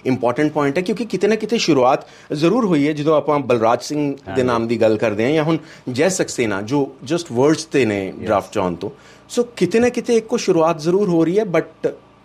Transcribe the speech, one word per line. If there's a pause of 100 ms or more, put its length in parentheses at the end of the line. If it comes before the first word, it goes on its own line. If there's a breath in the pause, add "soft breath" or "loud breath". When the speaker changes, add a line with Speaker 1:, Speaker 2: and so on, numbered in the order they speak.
Speaker 1:
ਇੰਪੋਰਟੈਂਟ
ਪੁਆਇੰਟ
ਹੈ?
ਕਿਉਂਕਿ
ਕਿਤੇ
ਨਾ
ਕਿਤੇ
ਸ਼ੁਰੂਆਤ (280 loud breath)
ਜ਼ਰੂਰ
ਹੋਈ
ਹੈ,
ਜਦੋਂ
ਆਪਾਂ
ਬਲਰਾਜ
ਸਿੰਘ
ਦੇ
Speaker 2:
ਹਾਂਜੀ।
Speaker 1:
ਨਾਮ
ਦੀ
ਗੱਲ
ਕਰਦੇ
ਹਾਂ
ਜਾਂ
ਹੁਣ (320 loud breath)
ਜੈ
ਸਕਸੇਨਾ,
ਜੋ (180)
just
words
ਤੇ
ਨੇ
Speaker 2:
ਯੈਸ।
Speaker 1:
ਡਰਾਫਟ
'ਚ
ਆਉਣ
ਤੋਂ। (480 loud breath)
So (100)
ਕਿਤੇ
ਨਾ
ਕਿਤੇ
ਇੱਕ
ਸ਼ੁਰੂਆਤ
ਜ਼ਰੂਰ
ਹੋ
ਰਹੀ
ਹੈ,
but (340)